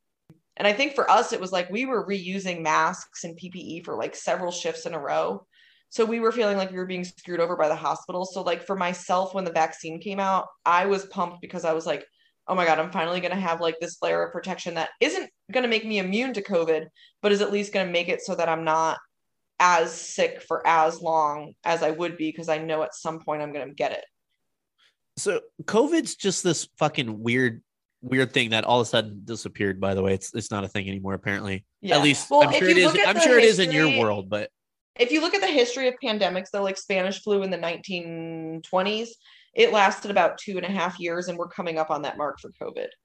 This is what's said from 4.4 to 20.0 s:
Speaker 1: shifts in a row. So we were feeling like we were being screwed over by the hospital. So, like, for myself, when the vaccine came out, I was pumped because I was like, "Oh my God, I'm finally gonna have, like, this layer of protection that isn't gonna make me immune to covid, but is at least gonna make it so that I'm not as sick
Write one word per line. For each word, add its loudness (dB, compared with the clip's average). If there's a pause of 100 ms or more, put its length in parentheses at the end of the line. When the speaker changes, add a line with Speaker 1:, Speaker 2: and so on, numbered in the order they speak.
Speaker 1:
shifts -6
in -6
a -8
row. -4 (440)
So 2
we 0
were 2
feeling 2
like -2
we -8
were -4
being -6
screwed -6
over 0
by 2
the 0
hospital. -4
So, -8
like, -2
for -4
myself, -2
when -4
the -4
vaccine -2
came -6
out, 0 (180)
I 4
was 0
pumped -6
because -10
I 2
was -4
like, -4 (440)
"Oh -2
my 2
God, 4
I'm -4
finally -2
gonna -2
have, -2
like, 0
this -8
layer 2
of -6
protection -8
that -4 (100)
isn't 0 (220)
gonna 0
make 0
me -2
immune -2
to -6
covid, 0 (340)
but 2
is 4
at 0
least -2
gonna 0
make 0
it -2
so -6
that 0
I'm 0
not 2 (600)
as 6
sick -2